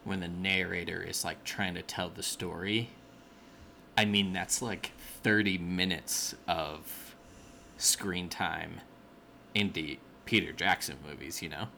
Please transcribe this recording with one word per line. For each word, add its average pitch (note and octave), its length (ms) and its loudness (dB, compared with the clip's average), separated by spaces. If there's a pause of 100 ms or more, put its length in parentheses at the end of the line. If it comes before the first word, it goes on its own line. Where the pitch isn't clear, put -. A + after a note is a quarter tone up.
when F#2+ 160 -2
the F2 80 -2
narrator F2+ 720 0
is, E2+ 220 -4
like, D#2+ 200 -4
trying F#2 300 -2
to E2+ 80 -6
tell - 260 -4
the - 160 -10
story, F#2+ 640 -2 (1040)
I A2 100 8
mean, G2+ 260 4
that's, F#2 300 0
like, A2 300 -4 (300)
thirty G#2 360 6
minutes F2+ 760 0 (140)
of D#2+ 640 -4 (640)
screen F2+ 520 2
time E2 520 -2 (720)
in G2+ 180 4
the D2+ 260 -4 (260)
Peter G#2 280 4
Jackson F2 440 2 (100)
movies, C#2+ 360 -8
you E2+ 60 -6
know? D#2 300 -6